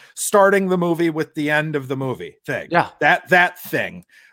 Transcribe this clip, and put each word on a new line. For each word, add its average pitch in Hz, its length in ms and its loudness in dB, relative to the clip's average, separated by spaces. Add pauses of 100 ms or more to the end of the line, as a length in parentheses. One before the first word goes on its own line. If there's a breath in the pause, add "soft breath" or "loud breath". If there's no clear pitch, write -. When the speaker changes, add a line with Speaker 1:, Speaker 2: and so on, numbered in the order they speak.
(140)
Speaker 1:
starting 196 540 4
the 185 100 0
movie 170 320 0
with 156 240 -4
the 151 160 -2
end 151 240 0
of 135 140 -6
the 139 80 -4
movie 117 400 -6 (100)
thing. 120 240 -6
Speaker 2:
Yeah. 165 200 0 (100)
Speaker 1:
That, 160 300 2
that 180 280 2
thing. 90 460 -6 (280 soft breath)